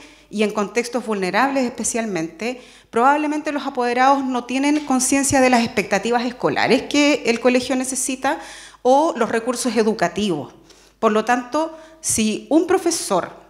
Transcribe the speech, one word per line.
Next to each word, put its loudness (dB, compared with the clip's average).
y -2
en 0
contextos -4
vulnerables 0
especialmente, -6
probablemente 2
los -6
apoderados 2
no -2
tienen 0
conciencia 2
de 6
las 4
expectativas -2
escolares 0
que 2
el 0
colegio 2
necesita -4
o 4
los 0
recursos -2
educativos. 0
Por 2
lo 2
tanto, -2
si -2
un 2
profesor -2